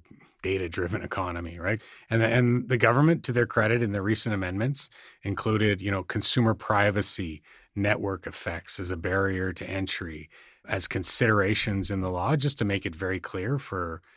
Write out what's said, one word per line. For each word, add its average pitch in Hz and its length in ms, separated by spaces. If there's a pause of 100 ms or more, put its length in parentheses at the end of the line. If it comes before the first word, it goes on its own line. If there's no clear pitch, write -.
(420)
data-driven 92 600
economy, 85 580
right? 101 220 (280)
And 113 120
the, 113 60
and 123 420
the 127 80
government, 131 480
to 127 80
their 120 120
credit, 117 380
in 104 80
the 101 100
recent 107 320
amendments 98 560 (340)
included, 104 580
you 98 100
know, 95 100
consumer 110 520
privacy, 101 880 (340)
network 101 500
effects - 540
as 90 120
a 87 60
barrier 92 560
to - 160
entry, 90 600 (360)
as - 220
considerations 101 1040
in 95 80
the 92 100
law, 95 280
just 143 220
to 117 40
make 98 220
it 85 100
very 92 240
clear 104 400
for 85 420 (160)